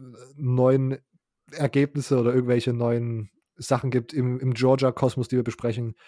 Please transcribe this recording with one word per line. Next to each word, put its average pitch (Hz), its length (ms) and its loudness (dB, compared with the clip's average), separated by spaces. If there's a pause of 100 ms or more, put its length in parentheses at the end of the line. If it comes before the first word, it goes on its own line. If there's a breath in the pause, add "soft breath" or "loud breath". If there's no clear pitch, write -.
(360)
neuen 131 600 2 (540)
Ergebnisse 143 680 0
oder 120 160 2
irgendwelche 123 380 2
neuen 117 580 -2 (260)
Sachen 131 340 -2
gibt 120 220 -2
im, 127 280 -2
im 131 140 -2
Georgia-Kosmos, 127 720 0
die 127 80 -2
wir 123 80 2
besprechen, 117 500 -4 (120 soft breath)